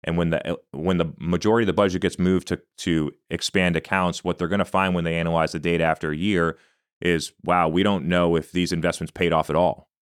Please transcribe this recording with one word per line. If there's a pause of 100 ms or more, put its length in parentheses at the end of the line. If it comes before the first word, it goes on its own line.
And
when
the, (140)
when
the
majority
of
the
budget
gets
moved
to, (160)
to (180)
expand
accounts,
what
they're
gonna
find
when
they
analyze
the
data
after
a
year (440)
is, (100)
"Wow,
we
don't
know
if
these
investments
paid
off
at
all" (120)